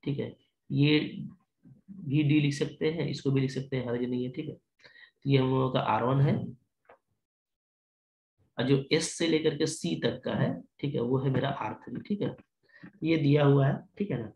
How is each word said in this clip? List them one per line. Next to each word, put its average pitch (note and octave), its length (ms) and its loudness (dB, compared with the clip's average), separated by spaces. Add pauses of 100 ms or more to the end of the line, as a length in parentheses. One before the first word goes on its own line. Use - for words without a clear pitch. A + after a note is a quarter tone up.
ठीक C3+ 160 -4
है, A#2 160 -6 (340)
ये D3 300 4 (920)
भी D3+ 320 0
D D3+ 160 4
लिख C#3+ 140 2
सकते - 380 -2
हैं, D#3 180 -4
इसको - 220 -2
भी C3+ 100 2
लिख C3 100 -2
सकते C3+ 260 -6
हैं, A#2+ 100 -4
हर्ज A#2+ 160 -2
नहीं B2 200 -2
है। B2 80 -6
ठीक D3+ 160 -10
है, C#3+ 60 -10
तो - 760 -14
ये C#3 80 6
हम C3 120 4
लोगों C3 220 2
का B2 80 0
आर A2 240 0
वन C3+ 180 2
है, C#3+ 140 4 (2250)
और B2 80 -2
जो C3+ 260 4
एस D#3+ 260 2
से E3+ 100 0
लेकर D#3 300 2
के D#3 100 0
सी E3 280 -4
तक - 300 -2
का A#2 80 -4
है, - 280 0 (180)
ठीक C#3+ 160 -4
है, A#2+ 60 -2
वो B2 160 0
है C3+ 120 0
मेरा C3 200 0
आर A#2+ 240 -6
थ्री। - 280 -12
ठीक G#3 200 -4
है, - 140 -4 (680)
ये D#3+ 140 0
दिया C#3+ 280 4
हुआ C#3 220 6
है, - 100 0 (200)
ठीक G3+ 140 -4
है A#2+ 100 -4
ना? A2 140 -12